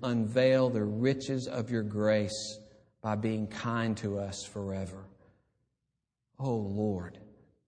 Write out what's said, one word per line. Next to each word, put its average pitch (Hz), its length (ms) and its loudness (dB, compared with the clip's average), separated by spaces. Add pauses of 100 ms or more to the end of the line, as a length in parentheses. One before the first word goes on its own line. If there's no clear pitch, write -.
unveil 127 680 4
the 110 120 2
riches 127 640 0
of 120 240 -4
your 113 140 0
grace 107 760 0 (420)
by 107 140 -2
being 110 320 0
kind 113 520 -2
to 101 200 -2
us 98 260 -6
forever. 95 600 -6 (1300)
Oh 135 200 -2
Lord, 101 640 -2 (480)